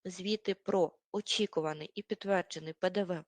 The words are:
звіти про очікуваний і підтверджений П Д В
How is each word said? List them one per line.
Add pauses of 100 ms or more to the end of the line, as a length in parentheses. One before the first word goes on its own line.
звіти
про (140)
очікуваний
і
підтверджений
П
Д
В